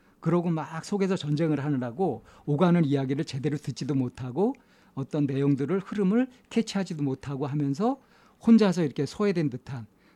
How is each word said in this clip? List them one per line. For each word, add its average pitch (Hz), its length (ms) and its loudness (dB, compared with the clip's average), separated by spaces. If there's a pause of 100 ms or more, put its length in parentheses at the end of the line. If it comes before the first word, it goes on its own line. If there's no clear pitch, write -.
(220)
그러고 170 280 2
막 160 360 -4
속에서 190 320 0
전쟁을 147 460 0
하느라고 131 600 -2 (220)
오가는 170 400 4
이야기를 139 400 0
제대로 139 320 -4
듣지도 139 380 -6
못하고 131 600 -2 (380)
어떤 143 320 -2
내용들을 139 540 0
흐름을 208 480 0 (220)
캐치하지도 190 540 -2
못하고 135 440 -4
하면서 147 520 -2 (460)
혼자서 202 380 6
이렇게 143 220 -2
소외된 175 440 -2
듯한 123 360 -10 (300)